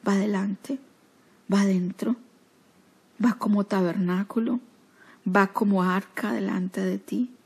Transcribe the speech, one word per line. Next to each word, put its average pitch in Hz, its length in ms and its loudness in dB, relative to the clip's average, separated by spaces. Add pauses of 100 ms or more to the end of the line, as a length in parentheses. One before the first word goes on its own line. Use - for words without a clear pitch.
Va 202 60 2
adelante, 202 640 -2 (720)
va 196 100 4
adentro, 190 540 0 (1080)
va 233 100 4
como 202 300 0
tabernáculo, 190 960 0 (680)
va 190 220 4
como 196 360 2
arca 196 500 -2
delante 190 480 -4
de 185 160 -2
ti. 240 340 -4 (140)